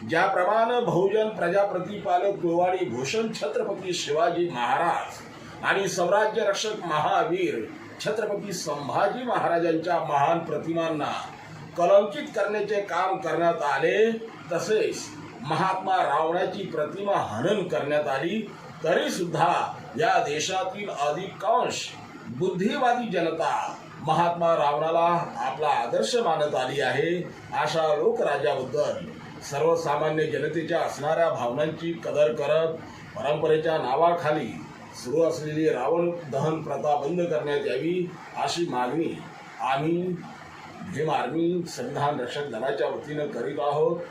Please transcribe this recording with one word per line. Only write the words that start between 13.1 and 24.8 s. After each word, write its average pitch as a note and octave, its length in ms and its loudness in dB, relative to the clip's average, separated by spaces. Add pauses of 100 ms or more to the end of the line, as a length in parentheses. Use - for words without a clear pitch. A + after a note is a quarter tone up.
करण्यात E3+ 440 2
आले, E3+ 500 4 (400)
तसेच F3 500 0 (400)
महात्मा F#3 560 0
रावणाची E3+ 680 0
प्रतिमा E3 520 -2
हनन E3 520 0
करण्यात D3 400 0
आली, E3 420 -2 (340)
तरी G#3+ 260 2
सुद्धा E3+ 640 2 (260)
या F3 240 4
देशातील F#3 640 -2
अधिकांश - 1000 0 (380)
बुद्धिवादी G#3+ 840 2
जनता D#3+ 680 0 (320)
महात्मा E3+ 460 4
रावणाला D#3+ 840 2